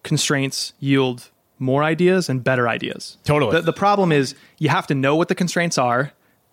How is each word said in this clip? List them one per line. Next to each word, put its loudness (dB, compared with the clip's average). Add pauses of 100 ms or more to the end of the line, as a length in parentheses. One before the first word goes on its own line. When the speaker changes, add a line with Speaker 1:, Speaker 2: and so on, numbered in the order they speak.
Speaker 1:
constraints -2
yield 0 (280)
more 0
ideas 2
and -2
better 0
ideas. -8
Speaker 2:
Totally. 2
Speaker 1:
The, 0
the 0
problem 2
is 2 (240)
you 0
have -2
to -2
know 2
what 2
the -2
constraints -2
are. 0 (400)